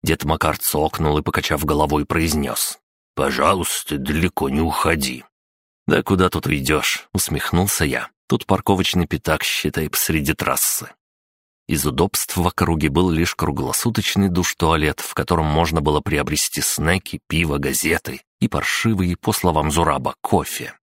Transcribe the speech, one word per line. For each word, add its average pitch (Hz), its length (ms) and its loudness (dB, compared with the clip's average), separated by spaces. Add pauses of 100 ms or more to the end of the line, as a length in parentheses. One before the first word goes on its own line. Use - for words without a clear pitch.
Дед 80 200 2
Макар 76 360 0
цокнул 76 580 0
и, 76 60 0
покачав 76 420 -2
головой, 73 400 2
произнёс: 76 720 -2 (380)
«Пожалуйста, 80 800 0
далеко 76 520 -2
не 71 120 0
уходи». 73 640 0 (640)
«Да 78 160 2
куда 92 260 4
тут - 160 -4
уйдёшь?» 71 680 0
усмехнулся 85 720 0
я. 64 260 -2 (180)
«Тут - 180 -2
парковочный 92 600 2
пятак, - 360 -2
считай, - 460 -2
посреди 78 440 0
трассы». - 580 -2 (760)
Из 71 180 0
удобств 80 520 0
в 90 100 2
округе 82 420 0
был 90 220 4
лишь 82 240 0
круглосуточный 92 920 0
душ-туалет, 80 720 2
в - 120 -10
котором 82 320 2
можно 80 360 2
было 73 200 2
приобрести 73 600 -2
снеки, 80 680 -2
пиво, 78 300 0
газеты 71 640 -2 (180)
и - 80 0
паршивый, 92 680 0
по - 160 -2
словам 78 360 2
Зураба, 73 520 0
кофе. - 520 -2 (120)